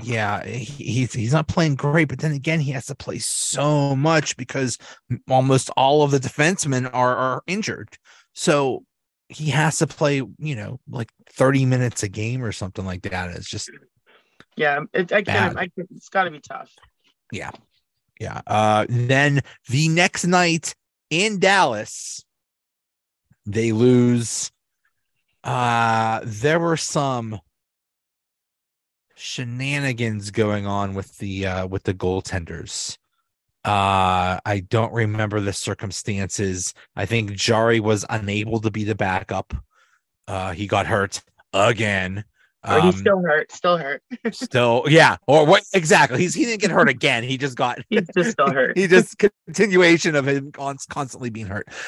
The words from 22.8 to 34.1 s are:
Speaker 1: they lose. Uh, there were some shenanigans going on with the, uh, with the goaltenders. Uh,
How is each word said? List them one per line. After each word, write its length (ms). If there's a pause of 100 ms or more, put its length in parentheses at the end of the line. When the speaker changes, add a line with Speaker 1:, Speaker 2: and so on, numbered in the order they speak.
Speaker 1:
they 260
lose. 800 (920)
Uh, 800
there 360
were 180
some 640 (1800)
shenanigans 1160
going 360
on 260
with 240
the, 300
uh, 200
with 160
the 100
goaltenders. 1040 (640)
Uh, 840